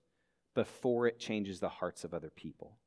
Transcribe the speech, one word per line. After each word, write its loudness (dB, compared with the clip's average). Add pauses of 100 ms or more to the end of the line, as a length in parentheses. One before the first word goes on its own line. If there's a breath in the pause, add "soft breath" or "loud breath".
(540)
before 4
it 0
changes -2
the 2
hearts -4
of -8
other -4
people. -12